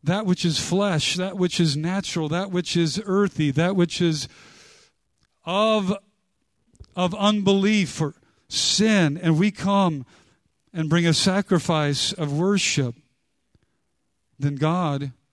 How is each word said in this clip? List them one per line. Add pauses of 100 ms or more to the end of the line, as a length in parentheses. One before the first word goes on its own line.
that
which
is
flesh,
that
which
is
natural,
that
which
is
earthy,
that
which
is (1200)
of, (960)
of
unbelief
or (360)
sin,
and
we
come (680)
and
bring
a
sacrifice
of
worship, (1400)
then
God (200)